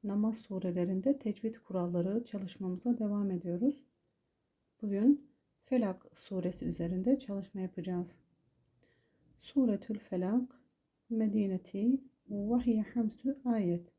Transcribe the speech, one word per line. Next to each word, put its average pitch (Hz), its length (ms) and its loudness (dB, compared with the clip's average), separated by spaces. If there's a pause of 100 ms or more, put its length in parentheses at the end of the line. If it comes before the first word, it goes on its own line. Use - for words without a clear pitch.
Namaz 214 340 0
surelerinde 190 800 0
tecvid 220 360 -4
kuralları 180 680 -2
çalışmamıza 190 720 -4
devam 208 340 0
ediyoruz. 180 520 0 (1000)
Bugün 220 480 2 (340)
Felak 214 500 0
suresi 180 520 -4
üzerinde 185 540 0
çalışma 196 420 -8
yapacağız. 180 540 -4 (1200)
Suretül 214 600 0
Felak, 196 600 -2 (500)
Medineti, 214 920 0 (280)
ve 208 360 0
hiye 220 160 4
hamsü 240 640 -2
ayet. 185 540 2